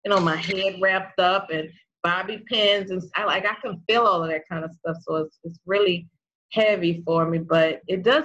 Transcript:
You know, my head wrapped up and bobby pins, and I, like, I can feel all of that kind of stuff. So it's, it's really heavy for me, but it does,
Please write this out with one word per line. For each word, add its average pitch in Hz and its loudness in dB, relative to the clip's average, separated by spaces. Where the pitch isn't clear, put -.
You 208 -2
know, 196 4
my 160 2
head 190 -4
wrapped 190 0
up 185 2
and 156 -4
bobby 190 -2
pins, 202 2
and 185 -4
I, 208 -2
like, 190 0
I 208 0
can 190 -10
feel 233 4
all 185 4
of 165 -2
that 156 -4
kind 160 -6
of 165 -10
stuff. 165 -6
So 160 -4
it's, 156 -6
it's 170 -14
really 185 0
heavy 180 2
for 165 2
me, 165 -2
but 165 0
it 185 -4
does, 285 4